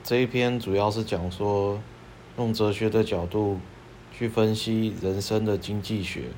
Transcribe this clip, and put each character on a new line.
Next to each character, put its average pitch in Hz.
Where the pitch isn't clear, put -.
这 123
一 127
篇 123
主 98
要 101
是 110
讲 90
说， 101
用 117
哲 107
学 107
的 110
角 90
度 101
去 120
分 110
析 110
人 95
生 110
的 101
经 104
济 101
学。 -